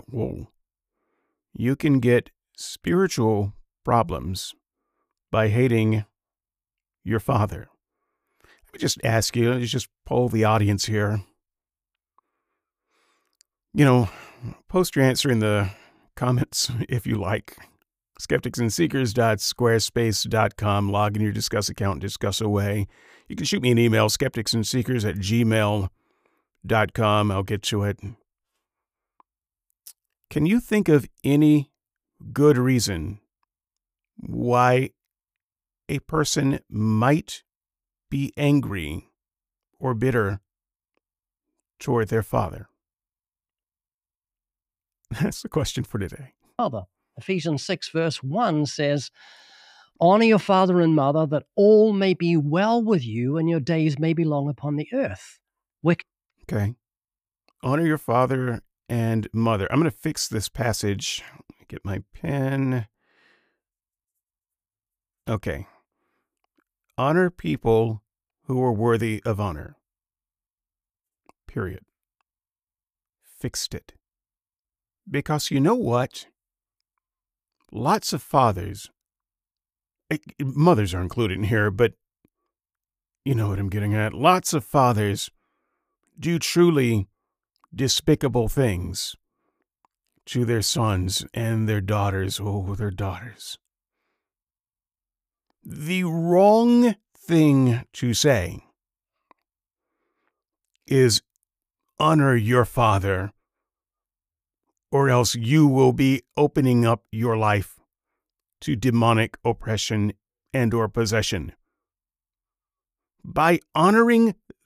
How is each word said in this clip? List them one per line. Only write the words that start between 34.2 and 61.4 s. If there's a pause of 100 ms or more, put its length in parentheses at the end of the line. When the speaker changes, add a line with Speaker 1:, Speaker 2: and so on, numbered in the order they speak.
Speaker 1:
a
person
might (680)
be
angry (680)
or
bitter (1400)
toward
their
father? (2500)
<laughs>
That's
the
question
for
today. (220)
Speaker 2:
Father. (340)
Ephesians
six
verse
one
says, (920)
"Honor
your
father
and
mother,
that (120)
all
may
be
well
with
you
and
your
days
may
be
long
upon
the
earth." (440)
Wick- (380)
Speaker 1:
Okay. (840)
Honor
your
father (260)
and
mother.
I'm
gonna
fix
this
passage. (460)